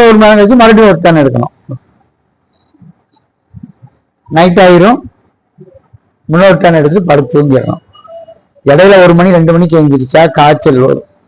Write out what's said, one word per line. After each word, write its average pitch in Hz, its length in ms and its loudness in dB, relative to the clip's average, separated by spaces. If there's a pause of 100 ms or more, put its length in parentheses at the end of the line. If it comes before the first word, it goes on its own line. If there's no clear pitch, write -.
ஒரு 220 100 2
மணி 214 80 2
நேரம் 214 140 2
கழிச்சு 208 220 2
மறுபடியும் 220 300 2
ஒரு 165 140 -2
டேன் 165 160 0
எடுக்கணும். 123 320 -4 (2750)
நைட் 175 360 -2
ஆயிரும், 180 340 2 (1300)
இன்னொரு 175 320 0
டேன் 170 180 0
எடுத்துட்டு 165 300 -2
படுத்து 143 260 -2
தூங்கிடணும். 143 460 -2 (880)
இடையில 185 340 4
ஒரு 175 120 2
மணி, 180 200 0
ரெண்டு 165 180 0
மணிக்கு 170 240 0
எழுந்திரிச்சா 139 420 -2 (160)
காய்ச்சல் 147 480 0
வரும், 135 220 -4 (200)